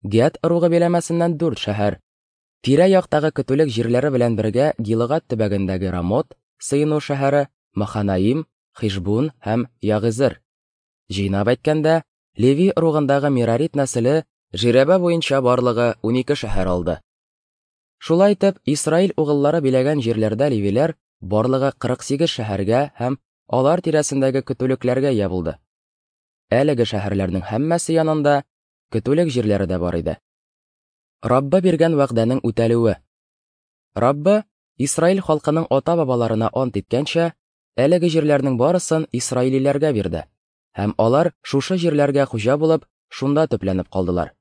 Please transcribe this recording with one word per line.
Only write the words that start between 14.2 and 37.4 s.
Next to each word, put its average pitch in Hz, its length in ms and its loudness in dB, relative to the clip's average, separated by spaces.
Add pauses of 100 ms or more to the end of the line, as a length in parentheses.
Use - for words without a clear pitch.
жирәбә 127 460 4
буенча 165 420 0
барлыгы 123 600 2
унике 123 320 0
шәһәр 104 340 -2
алды. 87 320 -2 (1000)
Шулай 190 360 2
итеп, 196 320 0
Исраил 156 500 0
угыллары 147 460 0
биләгән 135 420 0
җирләрдә 110 480 0
левиләр 113 440 0 (300)
барлыгы 127 520 0
кырык - 260 -4
сигез 143 340 -2
шәһәргә 107 440 0 (160)
һәм 127 220 -4 (300)
алар 147 320 2
тирәсендәге 139 600 0
көтүлекләргә 131 720 -2
ия 101 160 0
булды. 85 260 -4 (960)
Әлеге 127 340 2
шәһәрләрнең 95 640 -4
һәммәсе 165 480 -2
янында 156 380 2 (560)
көтүлек 143 420 0
җирләре 104 340 0
дә 90 120 -4
бар 85 180 -2
иде. 80 200 -4 (1040)
Раббы 139 380 2
биргән 165 360 2
вәгъдәнең 123 460 0
үтәлүе. 117 560 2 (960)
Раббы 147 480 2 (360)
Исраил 165 440 0
халкының 156 480 -2
ата-бабаларына 127 800 0
ант 127 240 -4
иткәнчә, 151 540 -2 (480)